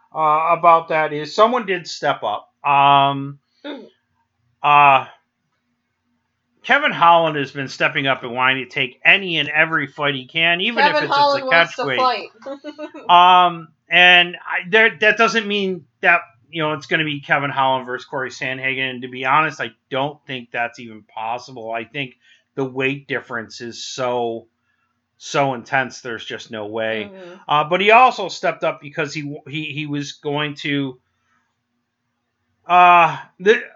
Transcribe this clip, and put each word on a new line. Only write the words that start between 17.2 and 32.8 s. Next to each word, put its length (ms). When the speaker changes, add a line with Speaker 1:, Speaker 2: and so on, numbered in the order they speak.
Speaker 1:
Kevin 300
Holland 340
versus 200
Corey 240
Sandhagen. 600
And 140
to 60
be 160
honest, 360
I 100
don't 360
think 260
that's 280
even 240
possible. 680
I 120
think 340
the 100
weight 420
difference 540
is 220
so, 640
so 360
intense, 480
there's 240
just 260
no 160
way. 460
Speaker 2:
Mm-hmm. 200
Speaker 1:
Uh, 180
but 160
he 100
also 380
stepped 340
up 180
because 320
he, 240
he, 260
he 120
was 280
going 420
to, 440
uh, 520